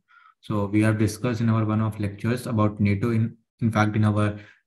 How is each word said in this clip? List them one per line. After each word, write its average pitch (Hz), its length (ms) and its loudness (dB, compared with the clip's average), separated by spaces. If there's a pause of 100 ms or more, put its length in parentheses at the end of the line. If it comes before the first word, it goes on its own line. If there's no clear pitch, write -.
(400)
So 104 280 -4
we 104 160 2
have 110 140 2
discussed 110 440 -2
in 113 80 2
our 110 160 2
one 110 160 0
of 107 180 -4
lectures 113 480 -4
about 107 320 0
nato. 101 320 2
In, 113 240 0 (240)
in 113 100 0
fact, 107 280 0
in 107 80 2
our 104 340 0 (280)